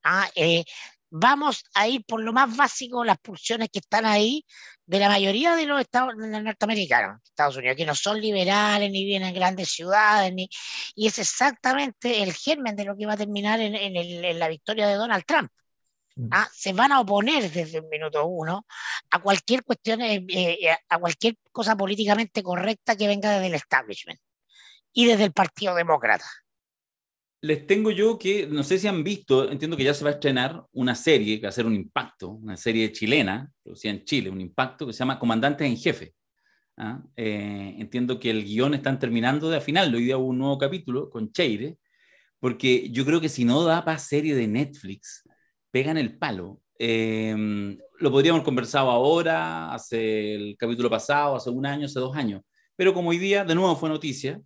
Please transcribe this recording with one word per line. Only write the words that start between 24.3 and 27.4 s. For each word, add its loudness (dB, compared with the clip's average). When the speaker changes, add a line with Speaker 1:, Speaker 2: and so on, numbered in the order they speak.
Speaker 1:
y 4
desde 6
el 0
Partido 0
Demócrata. 2